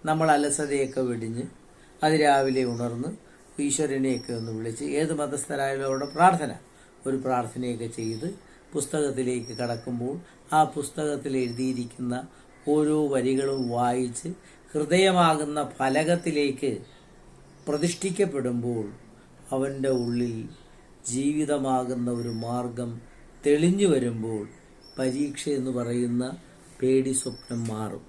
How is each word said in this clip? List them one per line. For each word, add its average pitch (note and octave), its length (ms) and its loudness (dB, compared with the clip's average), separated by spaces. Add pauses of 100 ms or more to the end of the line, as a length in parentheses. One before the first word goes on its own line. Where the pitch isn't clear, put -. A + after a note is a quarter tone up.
നമ്മൾ D#3+ 260 4
അലസതയൊക്കെ C#3 680 2
വെടിഞ്ഞ് A#2 420 -4 (600)
അതിരാവിലെ C#3 600 6
ഉണർന്ന് A#2+ 640 -4 (340)
ഈശ്വരനെയൊക്കെ C3+ 760 -2
ഒന്ന് A2+ 180 -6
വിളിച്ച്, A2+ 340 -6
ഏത് D3+ 280 0
മതസ്ഥരായാലും C#3 720 -4
അവരുടെ C3+ 200 -2
പ്രാർത്ഥന, D#3+ 480 4 (540)
ഒരു C3+ 80 -2
പ്രാർത്ഥനയൊക്കെ B2 720 -4
ചെയ്ത് A2+ 520 -8 (340)
പുസ്തകത്തിലേക്ക് B2+ 840 -2
കടക്കുമ്പോൾ A#2+ 640 -6 (360)
ആ D#3 80 6
പുസ്തകത്തിൽ C#3+ 760 -4
എഴുതിയിരിക്കുന്ന B2 920 -4 (400)
ഓരോ D3+ 400 2
വരികളും C3+ 640 0
വായിച്ച് B2 600 -2 (440)
ഹൃദയമാകുന്ന D3+ 1040 2
ഫലകത്തിലേക്ക് C#3+ 1000 0 (880)
പ്രതിഷ്ഠിക്കപ്പെടുമ്പോൾ C#3 1160 -2 (680)
അവൻ്റെ C3+ 380 4
ഉള്ളിൽ A#2+ 600 2 (580)
ജീവിതമാകുന്ന C3 1040 2
ഒരു A#2+ 180 -2
മാർഗം A#2 720 -4 (440)
തെളിഞ്ഞു F3 420 6
വരുമ്പോൾ A#2 600 0 (520)
പരീക്ഷ C#3+ 500 -2
എന്ന് C3 220 -2
പറയുന്ന A#2+ 680 -2 (440)
പേടി C3 300 4
സ്വപ്നം A#2 560 -6
മാറും. G#2+ 420 -6